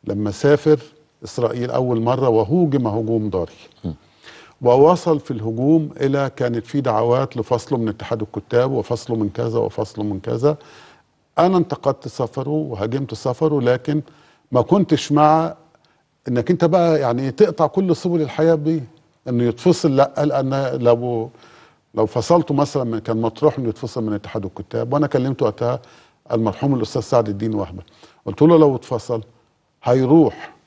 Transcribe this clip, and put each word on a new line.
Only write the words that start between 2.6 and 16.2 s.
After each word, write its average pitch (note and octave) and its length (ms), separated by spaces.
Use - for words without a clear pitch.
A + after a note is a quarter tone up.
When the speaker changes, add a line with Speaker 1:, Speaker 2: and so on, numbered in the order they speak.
Speaker 1:
هجوم A2 420
ضاري، F#2 220
Speaker 2:
م. E2+ 60
Speaker 1:
ووصل D3 580
في - 120
الهجوم B2+ 580
إلى، C#3 340
كانت A#2+ 300
في C#3+ 160
دعوات B2 560
لفصله A#2+ 400
من A2+ 120
اتحاد A2 320
الكتاب A#2+ 500
وفصله A#2+ 440
من G#2+ 140
كذا A#2 300
وفصله G#2+ 440
من G2+ 160
كذا. A#2+ 380
أنا F3+ 180
انتقدت C#3 500
سفره B2+ 420
وهاجمت C3+ 640
سفره، C#3+ 480
لكن B2+ 400
ما B2+ 100
كنتش D#3 500
مع D3+ 440